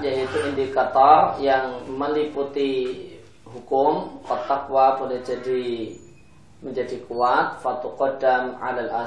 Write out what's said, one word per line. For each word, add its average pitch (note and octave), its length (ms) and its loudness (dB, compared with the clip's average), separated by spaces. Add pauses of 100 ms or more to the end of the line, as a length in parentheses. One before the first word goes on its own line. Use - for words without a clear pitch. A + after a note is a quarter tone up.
yaitu C3 320 -2 (160)
indikator C3+ 880 6
yang C3 480 0
meliputi C#3 1040 -2 (560)
hukum. C3+ 720 -2
Kotakwa C3 800 0
boleh C3 240 -6
jadi A#2+ 720 -4 (640)
menjadi B2 480 -6
kuat, B2 520 2
fatuqaddam B2+ 1000 0
'alal A#2+ 320 -4 (140)